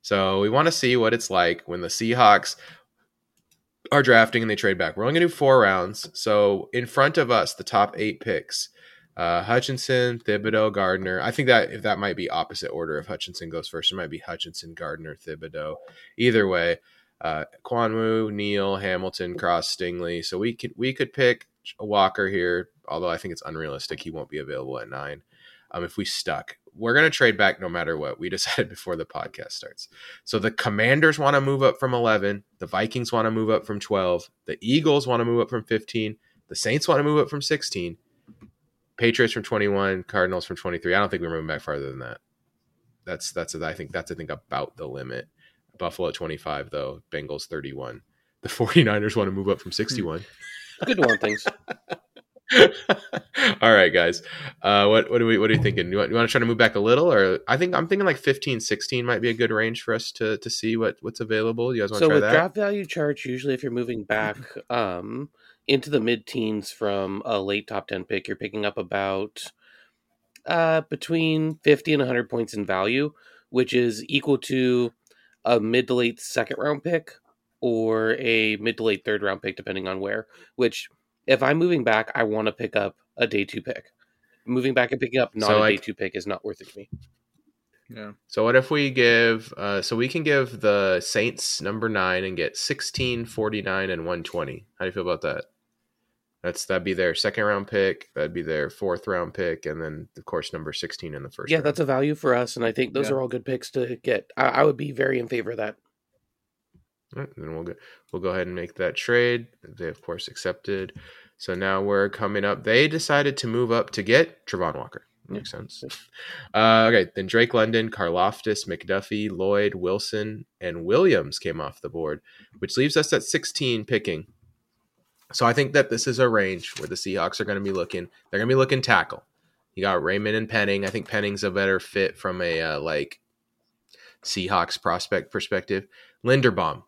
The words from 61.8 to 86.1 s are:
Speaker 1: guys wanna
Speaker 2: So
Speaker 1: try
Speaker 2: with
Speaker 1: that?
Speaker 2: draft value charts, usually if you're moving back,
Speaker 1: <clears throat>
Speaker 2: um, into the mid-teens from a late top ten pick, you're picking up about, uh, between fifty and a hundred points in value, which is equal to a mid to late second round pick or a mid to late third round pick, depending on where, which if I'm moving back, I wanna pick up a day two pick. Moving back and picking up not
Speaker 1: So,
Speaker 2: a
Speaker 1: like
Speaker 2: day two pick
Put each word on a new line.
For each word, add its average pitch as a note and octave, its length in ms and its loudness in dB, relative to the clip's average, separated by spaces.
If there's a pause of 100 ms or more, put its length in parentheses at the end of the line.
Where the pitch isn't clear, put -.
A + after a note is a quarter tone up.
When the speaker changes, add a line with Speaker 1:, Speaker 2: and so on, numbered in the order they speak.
Speaker 1:
guys G2+ 80 -2
wanna G#2+ 100 -4
Speaker 2:
So E3 60 6
Speaker 1:
try D#3 80 6
Speaker 2:
with - 80 6
Speaker 1:
that? G#2+ 100 4
Speaker 2:
draft E3 220 4
value G3+ 300 -2
charts, D3 400 -4
usually C3 300 -2
if B2+ 80 -6
you're B2+ 100 -4
moving A#2 320 -4
back, G#2+ 320 -2 (180)
Speaker 1:
<clears throat> - 160 -14
Speaker 2:
um, A2 600 -4 (360)
into C3+ 240 0
the C#3+ 100 2
mid-teens A2 720 -2
from G2 540 -4
a G#2+ 160 0
late G2+ 260 -4
top G2+ 220 -8
ten F#2 160 -6
pick, G2 240 -4
you're G2+ 80 -4
picking G#2 280 -6
up G#2 140 -4
about, G2 640 -4 (1040)
uh, D#3+ 360 2
between D#3 840 -2
fifty D3 280 4
and C#3+ 100 4
a B2 40 2
hundred A#2+ 240 0
points A#2 240 -4
in G#2 100 -4
value, A2 480 0 (380)
which B2+ 240 2
is A#2 340 2
equal C#3+ 300 2
to B2 540 0 (520)
a A#2+ 160 4
mid A#2 280 2
to B2+ 60 2
late A#2+ 260 0
second - 380 -4
round C#3+ 260 -2
pick E3 280 -2 (480)
or A2 580 2
a A2+ 380 2
mid G#2+ 200 -4
to A2+ 80 -6
late G#2 200 0
third G#2 180 -2
round G2 200 -2
pick, G2 140 -6
depending F#2+ 320 -6
on F#2+ 120 -4
where, G#2 260 -6 (300)
which - 320 0 (380)
if C3 160 4
I'm C#3 160 4
moving E3+ 240 2
back, A2+ 320 2
I A#2 80 0
wanna G#2+ 300 0
pick A2+ 240 -4
up G2+ 200 -2 (200)
a B2 100 2
day G#2+ 180 0
two - 180 -8
pick. - 240 -10 (580)
Moving B2+ 300 0
back B2 180 2
and C3+ 80 -4
picking B2+ 200 -2
up A#2 140 0
not G#2+ 140 0
Speaker 1:
So, G#2+ 100 6
Speaker 2:
a - 20 6
Speaker 1:
like G#2+ 200 4
Speaker 2:
day - 60 -18
two G#2+ 80 -8
pick F#2+ 200 -6